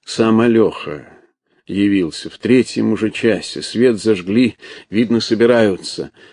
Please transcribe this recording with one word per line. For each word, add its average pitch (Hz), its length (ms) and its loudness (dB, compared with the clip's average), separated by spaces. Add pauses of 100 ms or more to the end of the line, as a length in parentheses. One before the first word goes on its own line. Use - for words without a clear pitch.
«Сам 113 340 2
Алеха 104 680 0 (560)
явился 95 640 -2
в - 80 -20
третьем 113 560 0
уже 104 180 -2
часе. 98 500 -4
Свет 113 380 0
зажгли, 107 560 0 (340)
видно, 113 300 0
собираются. 107 920 0 (220)